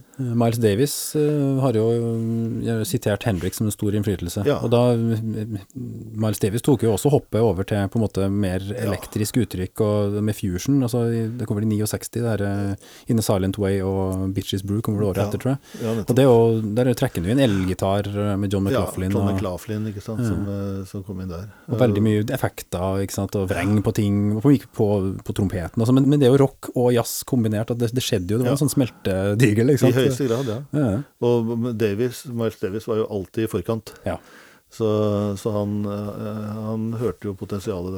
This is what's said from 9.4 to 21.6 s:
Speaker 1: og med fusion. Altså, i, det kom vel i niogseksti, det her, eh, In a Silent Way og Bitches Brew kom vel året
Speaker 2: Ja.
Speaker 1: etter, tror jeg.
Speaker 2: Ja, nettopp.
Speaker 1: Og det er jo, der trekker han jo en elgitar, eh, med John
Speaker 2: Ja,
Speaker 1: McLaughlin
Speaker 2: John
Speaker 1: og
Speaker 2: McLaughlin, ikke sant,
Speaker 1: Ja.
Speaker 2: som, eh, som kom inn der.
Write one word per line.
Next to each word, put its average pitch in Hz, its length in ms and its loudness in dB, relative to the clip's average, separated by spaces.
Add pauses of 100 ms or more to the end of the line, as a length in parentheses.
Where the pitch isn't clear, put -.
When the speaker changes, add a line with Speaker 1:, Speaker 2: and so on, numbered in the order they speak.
Speaker 1:
og 104 420 0
med 107 100 0
fusion. 101 480 0
Altså, 117 300 0
i, 113 160 -2 (100)
det 123 80 -4
kom - 120 -2
vel 110 80 0
i 107 100 2
niogseksti, 107 480 -4
det 110 160 0
her, 101 80 -2
eh, 101 280 -2 (340)
In 117 100 4
a - 20 0
Silent 95 360 0
Way 98 240 0
og 95 520 -2
Bitches 95 320 -4
Brew 101 160 -2
kom 110 160 -2
vel 104 160 0
året 90 40 -2
Speaker 2:
Ja. 101 100 0
Speaker 1:
etter, 104 100 -4
tror 127 220 -2
jeg. - 240 -14
Speaker 2:
Ja, 113 100 -2
nettopp. 110 160 -4
Speaker 1:
Og 120 60 2
det 120 40 4
er 139 40 8
jo, 113 380 6 (120)
der 123 200 2
trekker - 220 0
han 85 100 -2
jo 98 60 2
en 135 180 4
elgitar, 98 580 2
eh, 101 300 -2
med 101 120 -2
John 98 180 2
Speaker 2:
Ja, 117 120 2
Speaker 1:
McLaughlin 92 320 -2
Speaker 2:
John 98 160 2
Speaker 1:
og 101 80 0
Speaker 2:
McLaughlin, 98 520 -4
ikke 101 140 -8
sant, 113 200 -6
Speaker 1:
Ja. 120 80 0
Speaker 2:
som, 98 180 -2
eh, 98 380 -6
som 98 180 -10
kom 92 160 -10
inn 92 80 -6
der. 92 220 -10 (180)